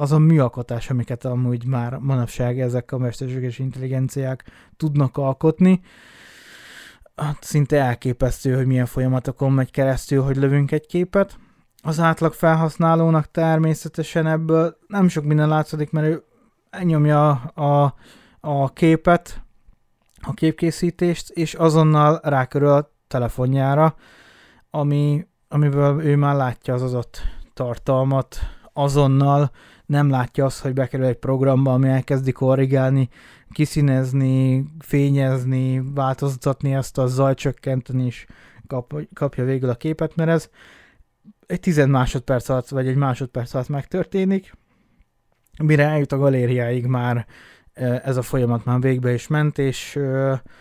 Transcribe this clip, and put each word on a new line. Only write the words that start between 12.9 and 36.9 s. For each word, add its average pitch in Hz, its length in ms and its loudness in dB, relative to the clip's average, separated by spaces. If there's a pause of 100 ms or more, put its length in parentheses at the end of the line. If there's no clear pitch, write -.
természetesen 160 960 0
ebből 160 500 0 (100)
nem 196 200 2
sok 160 160 -2
minden 151 240 2
látszik, 151 440 -2
mert 156 160 0
ő 160 160 -2 (460)
elnyomja 151 600 2 (120)
a, 143 540 0 (440)
a 139 340 -2
képet, 170 720 2 (800)
a - 120 -8
képkészítést, 170 960 -2
és 165 240 -4
azonnal 156 680 4
rákörül 143 460 0
a 143 220 4 (160)
telefonjára, 135 880 0 (720)
ami, 147 580 -2 (200)
amiből 143 560 2
ő 143 120 2
már 143 200 2
látja 127 380 -4
az 127 80 -2
adott 123 400 -6 (320)
tartalmat 131 840 -2 (340)
azonnal, 139 800 2 (340)
nem 143 240 2
látja 131 360 0
azt, - 160 -4
hogy 131 120 -4
bekerül 131 320 -2
egy 123 120 0
programba, 135 560 2
ami 131 160 2
elkezdi 131 420 0
korrigálni, 131 760 2 (400)
kiszínezni, 131 1160 0 (140)
fényezni, 131 1040 0 (120)
változtatni 135 800 -4
ezt 135 240 -4